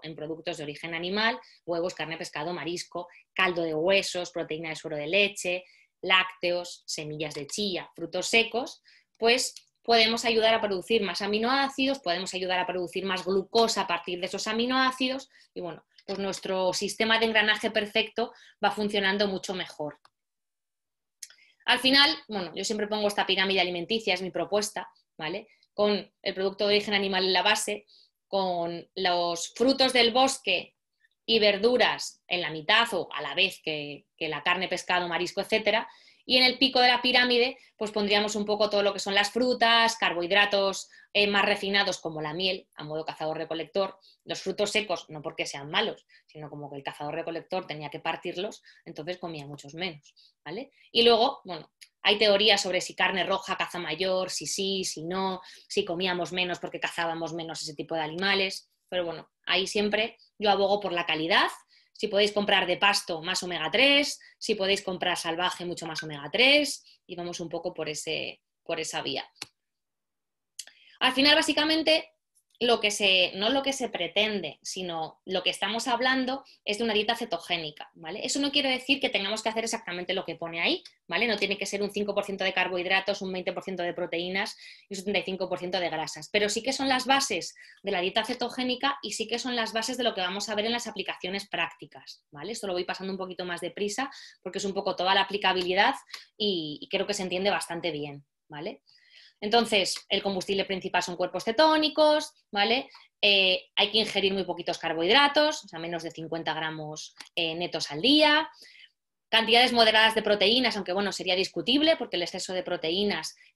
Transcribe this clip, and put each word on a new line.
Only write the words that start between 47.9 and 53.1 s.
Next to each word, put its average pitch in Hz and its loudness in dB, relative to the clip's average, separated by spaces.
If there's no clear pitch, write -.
partirlos, 175 -6
entonces 165 -10
comía 160 -10
muchos 143 -16
menos, 165 -10
¿vale? 214 -10
Y 233 4
luego, 233 6
bueno, 165 -12
hay 208 4
teorías 208 6
sobre 180 0
si - -8
carne 185 0